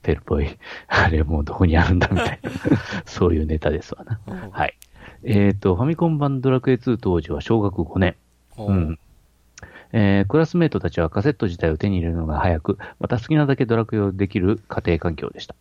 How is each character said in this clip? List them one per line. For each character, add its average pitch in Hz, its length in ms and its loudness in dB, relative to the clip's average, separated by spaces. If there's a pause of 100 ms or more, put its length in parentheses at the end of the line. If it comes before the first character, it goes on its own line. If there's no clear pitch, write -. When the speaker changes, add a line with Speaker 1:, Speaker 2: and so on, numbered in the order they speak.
Speaker 1:
ペ 78 120 2
ル - 80 -8
ポ 73 180 -2
イ、 71 160 -4 (300)
あ - 220 2
れ 78 160 2
も 76 160 0
う 73 40 -2
ど - 80 -10
こ - 140 2
に 80 100 4
あ 82 120 4
る 90 60 4
ん 90 40 4
だ 80 140 2
み 90 60 2
た - 80 0
い - 160 -6
な。 - 80 -8 (280)
<laughs> 190 280 -8
そ - 220 0
う 85 60 2
い 78 80 0
う 78 40 -2
ネ 78 120 -2
タ 76 120 0
で 73 120 -4
す - 100 -16
わ - 120 -16
な。 - 220 -6
Speaker 2:
お - 60 -12
う。 - 200 -12
Speaker 1:
は - 140 -2
い。 - 120 -8 (460)
え 101 240 4
ー 98 100 0
と、 95 160 2
フ 90 80 -2
ァ - 20 2
ミ 160 120 0
コ 170 100 0
ン 160 120 0
版 139 220 0
ド 131 120 0
ラ 127 80 2
ク 135 100 0
エ 127 80 4
ツ 127 140 -2
ー 107 40 0
当 87 240 0
時 78 120 -8
は 73 80 -4
小 113 200 2
学 98 220 -2
五 80 160 -4
年。 92 160 2 (420)
Speaker 2:
お 104 120 -6
う。 - 20 0
Speaker 1:
う 98 40 4
ん。 80 240 0 (920)
え 101 320 4
ー、 101 40 -4
ク 123 80 0
ラ 160 100 4
ス 165 100 -4
メ 170 100 4
ー - 20 2
ト 104 100 -2
た 87 120 -2
ち - 100 -4
は 82 100 2
カ 101 120 -2
セ 151 80 2
ッ - 20 -2
ト - 140 -2
自 85 120 -4
体 82 120 0
を 78 60 0
手 101 120 -2
に 98 80 0
入 87 60 -2
れ 85 80 -2
る 82 60 -2
の 82 100 -4
が 78 120 -4
早 82 220 2
く、 - 180 -2 (220)
ま - 80 -4
た 120 100 -2
好 113 100 -10
き 156 60 0
な 151 120 4
だ 135 100 2
け 127 100 0
ド 113 100 2
ラ 113 80 2
ク 110 120 -4
エ 104 40 2
を 98 120 0
で 95 160 -2
き 107 100 -2
る 98 300 2
家 - 180 -6
庭 85 120 2
環 82 180 -2
境 - 140 -4
で - 100 -18
し - 60 -14
た。 - 140 -18